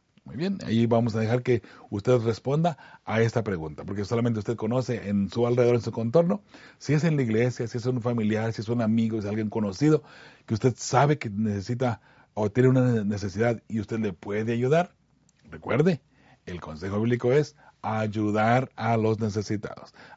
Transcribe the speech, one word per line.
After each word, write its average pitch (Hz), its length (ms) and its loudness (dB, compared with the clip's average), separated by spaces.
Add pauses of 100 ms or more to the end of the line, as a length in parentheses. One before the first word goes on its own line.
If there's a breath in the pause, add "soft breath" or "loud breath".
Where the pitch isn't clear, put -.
(260)
Muy - 100 -14
bien, 185 300 -4
ahí 113 220 2
vamos 117 280 2
a 110 60 0
dejar 117 200 0
que 123 200 2 (280 loud breath)
usted 120 300 2
responda 135 580 0 (280 loud breath)
a 110 160 0
esta 113 240 0
pregunta, 80 400 -6
porque 98 180 -6
solamente 117 360 0
usted 107 180 -4
conoce 113 500 -4
en 101 220 0
su 120 180 0
alrededor, 120 280 4
en 113 60 2
su 110 120 -6
contorno, 165 500 0 (360 loud breath)
si - 140 -2
es 151 120 2
en 160 100 2
la 143 60 2
iglesia, 120 440 0
si 113 120 -6
es 113 80 -6
un 127 160 -2
familiar, 110 500 0
si - 80 -8
es 104 80 -6
un 120 140 0
amigo, 113 340 2
si 110 100 -2
es 101 40 -4
alguien 107 200 -2
conocido, 113 540 2 (420 loud breath)
que - 80 -4
usted 113 220 2
sabe 143 420 2
que 123 120 -8
necesita 107 720 -2 (320 soft breath)
o 104 180 0
tiene 127 160 4
una 127 380 4
necesidad 104 640 -2
y 110 100 -4
usted 110 200 -4
le 107 120 -2
puede 104 400 -4
ayudar. 131 420 0 (560)
Recuerde, 131 520 0 (440 soft breath)
el 90 140 -10
consejo 90 400 -6
bíblico 120 320 0
es 147 240 2 (260 soft breath)
ayudar 110 920 0
a 117 220 -2
los 110 220 0
necesitados. 107 760 -6 (240 loud breath)